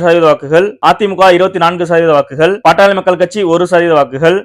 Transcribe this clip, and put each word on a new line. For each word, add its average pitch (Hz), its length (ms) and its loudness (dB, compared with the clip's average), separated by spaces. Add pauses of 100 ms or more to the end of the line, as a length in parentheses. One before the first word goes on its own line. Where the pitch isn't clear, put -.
சதவீத 170 260 2
வாக்குகள், 151 380 0 (220)
அதிமுக 185 480 0
இருபத்தி 185 260 -2
நான்கு 170 280 -2
சதவீத 165 260 0
வாக்குகள், 143 360 -2 (140)
பாட்டாளி 196 320 2
மக்கள் 180 240 -2
கட்சி 175 180 -4 (140)
ஒரு 175 160 0
சதவீத 170 280 2
வாக்குகள், 143 460 0